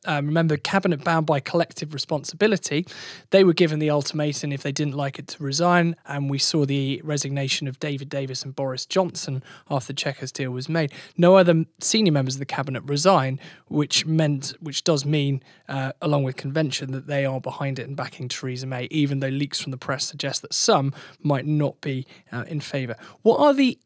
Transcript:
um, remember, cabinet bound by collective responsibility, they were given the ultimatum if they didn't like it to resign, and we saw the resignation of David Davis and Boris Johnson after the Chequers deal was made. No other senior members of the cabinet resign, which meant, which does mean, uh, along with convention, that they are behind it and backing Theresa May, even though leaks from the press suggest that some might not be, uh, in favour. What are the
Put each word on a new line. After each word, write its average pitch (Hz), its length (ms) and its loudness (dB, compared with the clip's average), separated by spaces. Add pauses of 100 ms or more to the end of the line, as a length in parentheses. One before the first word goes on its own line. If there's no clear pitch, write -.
um, 147 200 -2
remember, 156 300 2
cabinet 180 480 0
bound 165 200 2
by 147 140 2
collective 156 560 -2
responsibility, 160 880 -2 (460)
they 190 140 8
were 175 80 8
given 156 260 2
the 151 120 0
ultimatum 147 600 -2
if 139 140 -6
they 143 80 -2
didn't 143 240 -2
like 139 240 -4
it - 80 -16
to - 160 -14
resign, 170 500 4 (120)
and 143 220 -4
we 139 120 -2
saw 151 240 2
the 139 400 0
resignation 139 640 -4
of 127 100 -8
David 143 300 -6
Davis 135 340 -6
and 131 100 -12
Boris 131 340 -6
Johnson 147 540 -2 (300)
after 139 220 -2
the 139 40 -10
Chequers 135 360 -6
deal 131 180 -6
was 127 180 -6
made. 156 240 0 (240)
No 175 200 8
other 170 280 6 (140)
senior 220 320 2
members 131 240 2
of 135 60 -8
the 139 40 -6
cabinet 131 420 -6
resign, 143 520 4 (300)
which 147 360 0
meant, 151 540 0
which 147 240 -8
does 147 220 2
mean, 143 360 0 (280)
uh, 135 240 -4 (100)
along 147 220 2
with 131 100 -4
convention, 139 560 -2
that 135 160 -8
they 139 180 -2
are 131 160 -2
behind 135 380 -6
it 117 80 -10
and 139 100 -10
backing 131 300 -8
Theresa 127 400 -8
May, 127 240 -6
even 143 300 0
though 139 80 -2
leaks 139 320 -4
from 135 100 -8
the 131 80 -8
press - 280 -4
suggest - 360 -6
that - 100 -12
some 143 400 2 (300)
might 143 240 0
not 151 340 0
be, 131 240 -6 (280)
uh, 156 160 -6
in 156 100 -6
favour. 127 380 -6 (260)
What 233 160 6
are 285 160 6
the 262 320 2